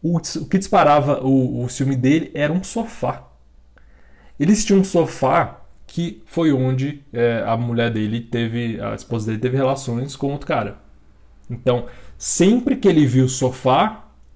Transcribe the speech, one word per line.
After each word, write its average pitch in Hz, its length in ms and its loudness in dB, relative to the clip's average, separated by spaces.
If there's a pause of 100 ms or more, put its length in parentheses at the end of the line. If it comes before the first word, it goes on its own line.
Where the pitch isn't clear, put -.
o, 165 160 0
o 160 280 -6
que 190 120 0
disparava 147 680 2
o, 127 400 2
o 120 40 -6
ciúme 135 280 -2
dele 135 380 2
era 147 180 -2
um 185 100 -2
sofá. - 600 -6 (1120)
Eles 208 260 2
tinham 196 160 4
um 190 40 4
sofá 160 800 0 (240)
que - 400 -8
foi 160 260 0
onde, 131 500 -2 (100)
é, 117 340 0
a 113 100 0
mulher 117 340 0
dele 107 300 -2
teve, 117 600 -4
a 107 140 -6
esposa 110 320 -6
dele 110 120 -4
teve 127 180 -2
relações 135 580 -2
com 139 180 -4
outro 139 140 -8
cara. 110 320 -4 (680)
Então, 123 380 -2 (320)
sempre 240 580 2
que - 120 4
ele 151 180 6
via 127 180 4
o 127 40 0
sofá, 135 760 0 (320)